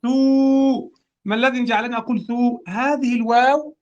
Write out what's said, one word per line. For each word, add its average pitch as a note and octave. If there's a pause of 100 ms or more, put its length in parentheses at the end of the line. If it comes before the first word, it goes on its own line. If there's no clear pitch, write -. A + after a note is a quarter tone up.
ثو. C4+ (340)
ما G3+
الذي B3
جعلني A#3+
أقول A3+
ثو؟ A#3+
هذه B3
الواو B3